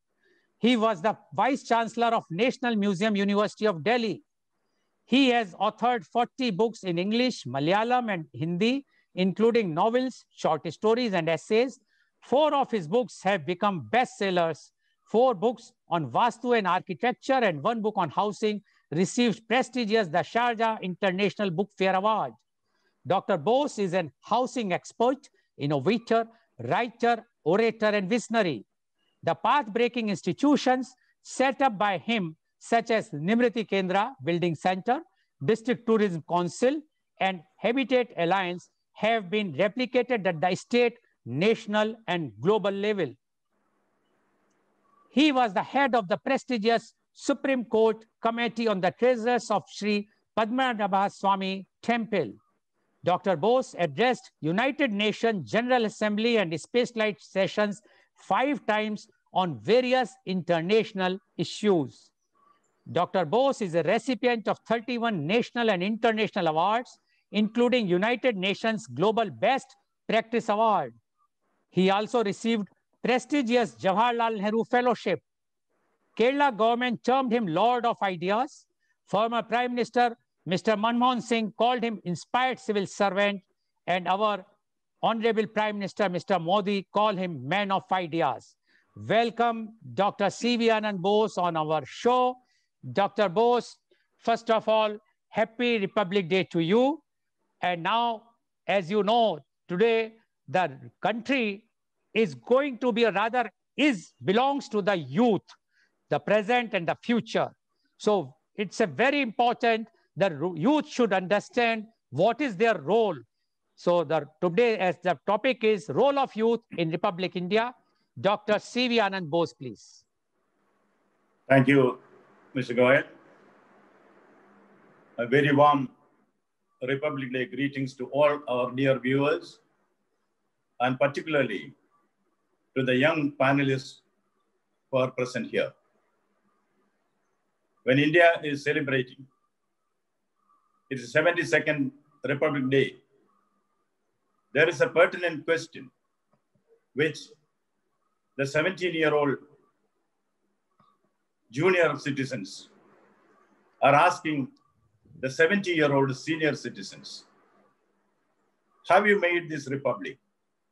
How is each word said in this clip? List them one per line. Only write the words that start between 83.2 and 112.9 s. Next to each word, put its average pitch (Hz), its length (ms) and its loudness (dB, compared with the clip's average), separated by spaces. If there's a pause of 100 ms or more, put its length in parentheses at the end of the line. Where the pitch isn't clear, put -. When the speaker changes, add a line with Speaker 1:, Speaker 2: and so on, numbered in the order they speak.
Speaker 1:
and 175 220 -2
our 196 360 0 (580)
Honorable 220 440 0
Prime 214 300 -4
Minister 196 320 -2
Mister 180 300 -2
Modi 190 560 -2
called 208 240 2
him 170 280 -6
man 196 240 -2
of 190 120 -2 (100)
ideas. 160 640 -2 (400)
Welcome, 226 800 -2 (180)
Doctor 190 360 0
C 240 260 -2
V 226 120 2
Anand 214 300 0
Bose, 202 380 2
on 175 200 0
our 156 280 -2
show. 254 520 0 (560)
Doctor 196 360 0
Bose, 226 480 0 (420)
first 226 320 -2
of 214 180 2
all, 214 280 2 (320)
happy 226 500 0
Republic 196 500 -2
Day 185 160 2
to 180 160 -4
you. 240 420 2 (580)
And 180 220 -2
now, 226 400 -2 (440)
as 175 240 0
you 208 120 0
know, 208 380 2 (280)
today 220 460 0 (340)
the 143 300 0 (240)
country 220 640 -2 (500)
is 208 200 0
going 247 440 0
to 254 140 0
be, 233 120 2
or 214 80 2
rather 220 380 -2 (260)
is, 240 360 0 (120)
belongs 247 460 0
to 208 100 -2
the 196 160 0
youth, 170 460 0 (640)
the 147 100 0
present 214 540 0
and 175 160 -2
the 165 140 -2
future. 196 480 -2 (480)
So 185 360 0 (200)
it's 202 260 -6
a 226 60 2
very 233 340 0
important 233 680 0 (280)
that 175 220 0
ru-, 170 180 -4
youth 254 320 0
should 233 240 0
understand 208 720 -2 (240)
what 214 320 0
is 262 160 -4
their 214 240 2
role. 190 360 0 (580)